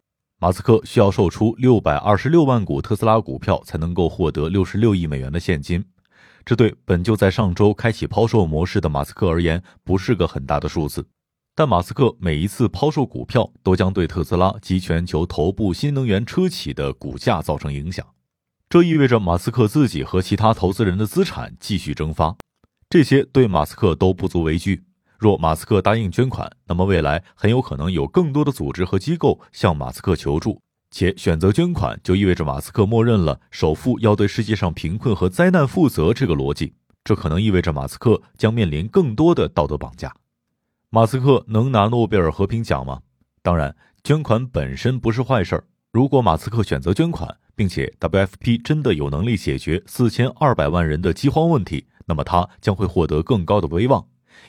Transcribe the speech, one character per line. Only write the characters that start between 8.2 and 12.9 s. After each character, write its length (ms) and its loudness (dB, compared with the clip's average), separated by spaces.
售 180 2
模 220 -2
式 140 -2
的 80 0
马 140 -2
斯 120 -10
克 160 -2
而 100 0
言 220 0
不 120 0
是 180 -2
个 140 0
很 160 -10
大 160 -2
的 80 -4
数 180 -2
字， 200 -8
但 140 0
马 120 2
斯 140 -6
克 240 2
每 180 -2
一 100 -2
次 220 0
抛 220 -2